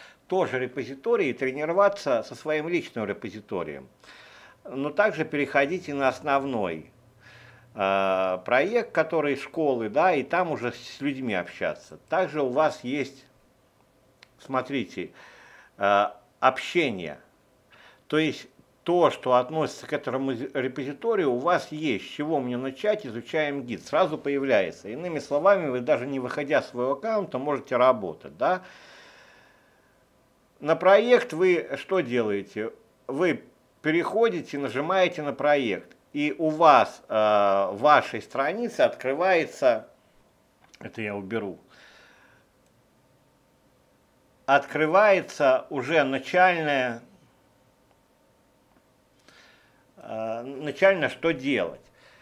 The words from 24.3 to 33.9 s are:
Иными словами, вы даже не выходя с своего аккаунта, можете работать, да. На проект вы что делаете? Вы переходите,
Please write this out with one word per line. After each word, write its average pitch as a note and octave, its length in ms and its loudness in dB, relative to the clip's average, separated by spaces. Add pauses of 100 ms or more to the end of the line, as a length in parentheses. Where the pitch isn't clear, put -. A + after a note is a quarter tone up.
Иными D#3+ 280 -8
словами, D#3+ 520 2
вы B2 100 -2
даже B2+ 260 0
не C#3 140 -6
выходя C#3 400 -2
с - 80 -4
своего B2 240 -2
аккаунта, G3+ 460 -4
можете C3 400 -2
работать, G2 580 2
да. F3+ 280 0 (2000)
На D3+ 160 2
проект A3+ 560 6
вы F3 460 2
что F#3 220 -2
делаете? A2 680 -2 (360)
Вы C#3+ 380 -2 (360)
переходите, F3 800 0